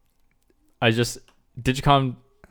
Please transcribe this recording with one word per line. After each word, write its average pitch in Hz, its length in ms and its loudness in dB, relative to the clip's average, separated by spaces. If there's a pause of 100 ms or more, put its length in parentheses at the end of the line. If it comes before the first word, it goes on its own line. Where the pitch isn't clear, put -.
(800)
I 120 100 2
just, 117 280 -2 (420)
Digicom. 135 560 0 (340)